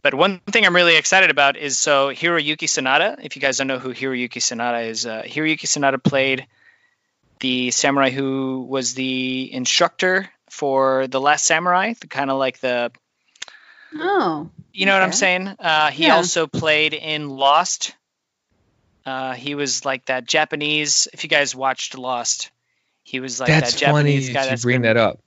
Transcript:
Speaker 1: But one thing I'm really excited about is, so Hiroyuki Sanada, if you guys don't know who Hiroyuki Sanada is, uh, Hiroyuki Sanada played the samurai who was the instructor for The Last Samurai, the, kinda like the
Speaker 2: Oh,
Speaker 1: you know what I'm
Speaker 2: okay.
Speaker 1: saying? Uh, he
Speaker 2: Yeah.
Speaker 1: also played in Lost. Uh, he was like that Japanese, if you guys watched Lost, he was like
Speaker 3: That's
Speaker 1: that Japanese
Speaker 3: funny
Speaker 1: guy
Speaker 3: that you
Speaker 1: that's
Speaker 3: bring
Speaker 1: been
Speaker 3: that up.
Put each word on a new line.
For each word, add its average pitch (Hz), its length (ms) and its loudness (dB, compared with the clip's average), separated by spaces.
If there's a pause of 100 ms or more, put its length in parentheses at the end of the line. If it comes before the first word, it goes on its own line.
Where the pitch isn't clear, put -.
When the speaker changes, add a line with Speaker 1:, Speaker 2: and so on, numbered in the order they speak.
Speaker 1:
But 139 120 0
one 180 260 4 (120)
thing 214 140 2
I'm 180 100 4
really 170 220 6
excited 185 320 4
about 139 260 4
is, 139 220 -4
so 139 320 2
Hiroyuki 156 580 -2
Sanada, 151 560 0
if - 120 -12
you 135 60 -10
guys 135 160 0
don't 135 100 -2
know 131 120 -4
who 127 140 -8
Hiroyuki 123 480 -6
Sanada 117 480 -4
is, 110 160 -6
uh, 110 200 -8
Hiroyuki 156 400 -2
Sanada 135 360 0
played 135 440 0 (920)
the 127 320 -2
samurai 139 380 2
who 131 600 -4
was 131 260 -4
the 131 580 -6
instructor 185 760 0 (200)
for 135 580 0
The 131 140 -4
Last 147 240 2
Samurai, 180 540 2
the, 165 80 -20
kinda 139 280 -4
like 131 240 -2
the 120 320 -2 (1040)
Speaker 2:
Oh, 277 540 -2 (240)
Speaker 1:
you 190 140 -2
know 196 60 4
what 190 100 4
I'm 180 60 0
Speaker 2:
okay. 185 80 -2
Speaker 1:
saying? 190 420 0
Uh, 156 320 2
he 151 160 -2
Speaker 2:
Yeah. 160 80 6
Speaker 1:
also 165 320 2
played 156 460 0
in 151 360 -6
Lost. 139 640 2 (1120)
Uh, 131 280 -6
he 139 220 -8
was 143 300 -4
like 135 200 -4
that 127 200 -2
Japanese, 151 880 0
if - 100 -10
you 156 60 2
guys 143 260 2
watched 131 420 -4
Lost, 127 520 -4 (540)
he - 160 -8
was 127 200 -8
like 127 100 -2
Speaker 3:
That's 147 240 2
Speaker 1:
that - 60 -4
Japanese 143 480 2
Speaker 3:
funny 123 60 -6
Speaker 1:
guy 139 80 0
Speaker 3:
that 135 40 0
you 131 60 -2
Speaker 1:
that's 120 120 -4
Speaker 3:
bring 123 180 2
Speaker 1:
been - 20 -
Speaker 3:
that 113 140 4
up. 110 300 2